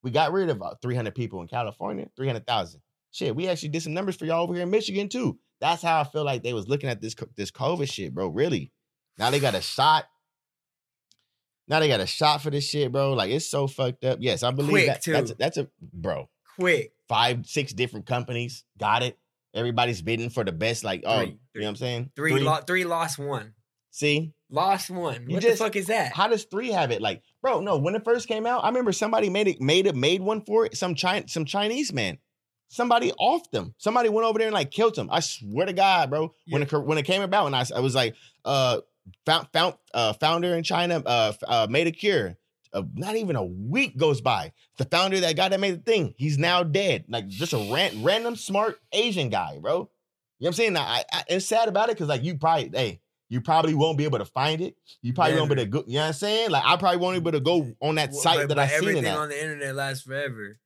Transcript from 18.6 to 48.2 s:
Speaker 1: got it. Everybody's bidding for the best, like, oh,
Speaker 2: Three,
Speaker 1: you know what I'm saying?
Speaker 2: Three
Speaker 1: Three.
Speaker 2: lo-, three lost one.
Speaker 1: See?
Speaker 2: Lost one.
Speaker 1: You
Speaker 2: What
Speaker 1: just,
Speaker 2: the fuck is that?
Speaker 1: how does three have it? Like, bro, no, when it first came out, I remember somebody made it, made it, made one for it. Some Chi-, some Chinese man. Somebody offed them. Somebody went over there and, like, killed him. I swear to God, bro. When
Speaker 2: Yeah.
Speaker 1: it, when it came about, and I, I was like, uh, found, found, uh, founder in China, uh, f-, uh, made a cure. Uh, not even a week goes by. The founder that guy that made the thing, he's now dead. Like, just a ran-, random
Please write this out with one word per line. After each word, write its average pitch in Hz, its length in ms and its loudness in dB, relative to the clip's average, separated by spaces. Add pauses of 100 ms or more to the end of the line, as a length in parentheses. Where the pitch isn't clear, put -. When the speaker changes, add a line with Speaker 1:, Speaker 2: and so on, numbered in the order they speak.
Speaker 1:
got 104 240 2
it. 123 160 -4 (360)
Everybody's 117 480 0
bidding 117 280 -2
for 117 140 -2
the 95 80 -2
best, 110 320 -2
like, 95 220 -4
oh, 107 140 2
Speaker 2:
Three, 95 60 -2 (280)
Speaker 1:
you 110 60 -10
know 107 60 -4
what - 40 -4
I'm 104 60 -8
saying? 123 380 -6
Speaker 2:
Three 151 180 -2
Speaker 1:
Three. 135 100 4
Speaker 2:
lo-, 156 240 2
three 180 180 0
lost 165 340 -4
one. 131 360 -8 (360)
Speaker 1:
See? 147 440 0 (160)
Speaker 2:
Lost 185 400 0
one. 143 380 -6
Speaker 1:
You 165 80 -2
Speaker 2:
What 175 60 0
Speaker 1:
just, 233 160 4
Speaker 2:
the 220 60 0
fuck 208 120 -2
is 190 100 -2
that? 196 260 0
Speaker 1:
how 196 160 2
does 220 160 2
three 226 260 -4
have 160 220 2
it? 101 80 0
Like, 104 220 -2 (200)
bro, 240 180 2
no, 190 180 0
when 170 180 0
it 214 80 -4
first 233 240 2
came 220 180 -2
out, 240 160 0
I 208 60 2
remember 240 240 2
somebody 214 380 2
made 202 180 2
it, - 120 -2
made 170 260 4
it, 165 100 2
made 160 240 2
one 208 240 -2
for 220 220 2
it. - 100 -8
Some 180 180 -2
Chi-, 185 320 0
some 160 200 -4
Chinese 214 460 -2
man. 104 260 -2 (500)
Somebody 240 500 0
offed 294 340 2
them. 107 260 -4
Somebody 233 300 2
went 220 180 2
over 220 120 2
there 220 100 2
and, 214 60 -2
like, 147 160 0
killed 226 280 2
him. 98 120 -6
I 165 100 2
swear 120 460 -4
to 196 60 -4
God, 180 380 4
bro. 156 240 -2 (140)
When 143 140 0
Speaker 2:
Yeah. 139 60 -2 (100)
Speaker 1:
it, 135 60 0
when 156 140 2
it 143 60 0
came 185 180 2
about, 190 240 2
and 139 100 0
I, 127 80 2 (100)
I 123 60 0
was 131 140 2
like, 120 200 2 (300)
uh, 131 360 2 (440)
found, 160 280 0
found, 175 220 2 (200)
uh, 113 200 2
founder 170 400 2
in 170 100 0
China, 175 420 0
uh, 113 280 2
f-, - 120 -12
uh, 113 220 2
made 151 180 2
a 165 60 0
cure. 143 440 0 (360)
Uh, 98 100 -2 (120)
not 208 220 -4
even 185 200 -2
a 101 80 -2
week 117 520 -4
goes 143 240 2
by. 104 320 -2 (240)
The 131 80 -2
founder 185 360 2
that 165 160 0
guy 190 120 2
that 190 120 0
made 196 140 0
the 165 160 -10
thing, 190 280 2
he's 147 200 0
now 175 240 2
dead. 160 460 0
Like, 107 200 -6
just 120 240 -6
a 107 200 -2
ran-, 131 300 -2
random 226 340 0